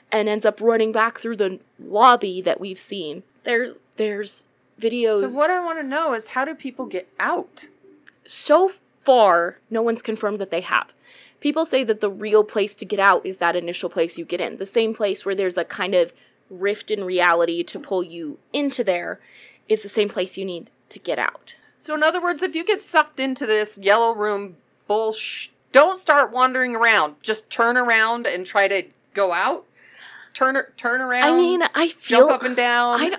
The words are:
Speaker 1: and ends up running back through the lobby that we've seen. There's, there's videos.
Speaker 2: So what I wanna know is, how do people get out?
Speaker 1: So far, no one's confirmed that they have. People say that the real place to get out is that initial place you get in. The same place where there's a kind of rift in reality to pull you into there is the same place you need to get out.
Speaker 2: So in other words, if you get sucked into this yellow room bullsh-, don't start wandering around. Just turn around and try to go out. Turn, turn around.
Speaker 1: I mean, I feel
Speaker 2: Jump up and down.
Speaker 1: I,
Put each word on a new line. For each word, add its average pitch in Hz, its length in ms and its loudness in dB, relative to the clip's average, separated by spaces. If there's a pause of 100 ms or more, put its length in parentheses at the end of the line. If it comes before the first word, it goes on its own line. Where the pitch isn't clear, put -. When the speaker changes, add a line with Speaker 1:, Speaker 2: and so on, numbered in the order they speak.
(120)
Speaker 1:
and 214 160 0
ends 214 180 0
up 214 140 0
running 220 320 2
back 226 260 0
through 226 200 -8
the 190 220 -2 (200)
lobby 208 600 4
that 175 180 0
we've 190 200 -10
seen. 175 440 -10 (220)
There's, 233 360 -2 (140)
there's 208 520 -4 (300)
videos. 226 440 0 (100)
Speaker 2:
So 254 60 -8
what 302 120 4
I 359 140 -2
wanna 330 200 -6
know 285 300 -2
is, 226 160 -6
how 262 140 -2
do 311 100 -6
people 262 340 -12
get 185 200 -8 (140)
out? - 460 -6 (580)
Speaker 1:
So 359 460 2 (340)
far, 190 540 4 (100)
no 226 120 -2
one's 226 200 -2
confirmed 214 380 -4
that 190 120 -10
they 170 100 -2
have. - 320 -2 (460)
People 294 260 -2
say 269 200 0
that 214 160 -2
the 208 100 0
real 208 320 2
place 208 320 -4
to - 100 -12
get 196 140 -4
out 196 260 4
is 185 120 -8
that 170 180 0
initial 170 340 -6
place 170 280 -2
you 165 80 -10
get 175 160 -6
in. 110 160 -6
The 190 80 -8
same 226 280 0
place 208 320 -4
where 196 100 -2
there's 185 220 -2
a 175 60 0
kind 190 320 -4
of 175 180 2 (360)
rift 196 420 -6
in 202 140 -2
reality 175 580 2
to 185 160 -10
pull 185 240 -4
you 165 360 -12 (120)
into 277 320 -2
there 175 360 -4 (500)
is 214 140 0
the 202 60 -10
same 208 200 0
place 190 280 -6
you 196 80 -8
need 175 240 -12 (200)
to - 100 -20
get 156 200 -4
out. - 360 -6 (220)
Speaker 2:
So - 160 -10
in 302 80 -4
other 339 200 2
words, 349 200 -4
if 359 140 -4
you 330 100 -6
get 427 160 0
sucked - 380 0
into 262 260 -4
this 214 320 0
yellow 220 360 4
room 202 440 -4 (320)
bullsh-, 220 600 -4 (220)
don't 359 280 6
start 285 320 2
wandering 254 440 0
around. 208 460 2
Just - 300 -6
turn 240 260 2
around 233 480 0
and 180 220 -4
try 196 200 2
to 190 160 -2 (300)
go 196 180 0
out. 196 340 -2 (680)
Turn, 262 240 0 (180)
turn 247 260 -2
around. 254 320 2
Speaker 1:
I - 40 4
mean, 349 240 4 (140)
I 330 140 2
feel 233 380 2
Speaker 2:
Jump 302 40 6
up 254 120 0
and 254 120 -4
down. 240 460 2
Speaker 1:
I, 339 180 0